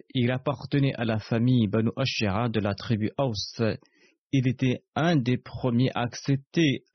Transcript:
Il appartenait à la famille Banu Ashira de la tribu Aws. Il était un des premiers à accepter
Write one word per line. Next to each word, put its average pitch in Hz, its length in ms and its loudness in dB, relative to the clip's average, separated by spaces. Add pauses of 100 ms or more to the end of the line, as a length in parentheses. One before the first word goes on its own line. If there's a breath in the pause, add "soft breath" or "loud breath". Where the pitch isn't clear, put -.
(160)
Il 123 160 2
appartenait 135 640 -2
à 117 100 -4
la 110 140 0
famille 120 480 2
Banu 110 280 0
Ashira 113 540 -2
de 110 100 -2
la 101 140 0
tribu 107 460 -2
Aws. 110 580 -2 (540 soft breath)
Il 135 160 2
était 123 360 0 (120)
un 165 220 2
des 123 200 2
premiers 123 560 0
à 117 80 -2
accepter 139 920 0